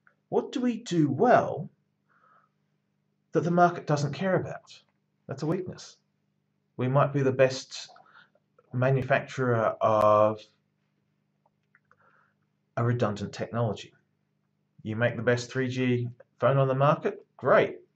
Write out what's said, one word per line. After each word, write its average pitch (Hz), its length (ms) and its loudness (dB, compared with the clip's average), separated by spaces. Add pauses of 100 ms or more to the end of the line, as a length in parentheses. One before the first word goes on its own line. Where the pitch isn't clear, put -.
(300)
What - 220 -2
do 254 100 -6
we 240 160 -2
do 156 340 0
well 156 580 2 (1600)
that 160 80 0
the 165 100 0
market 175 340 2
doesn't 143 280 -2
care 185 220 -2
about? - 440 -8 (480)
That's 113 160 -10
a 151 40 -4
weakness. - 500 -8 (800)
We 123 100 -2
might 135 240 2
be 143 100 -2
the 131 120 0
best - 560 -2 (840)
manufacturer 127 1080 0
of 107 580 4 (2500)
a 117 80 0
redundant 104 480 -2
technology. 113 600 -6 (880)
You 110 120 -6
make 120 220 0
the 113 60 -6
best 120 280 0
three 131 160 -2
G 123 400 -2 (320)
phone 131 180 2
on 135 120 2
the 131 60 0
market, 156 500 0 (100)
great. 160 440 2 (160)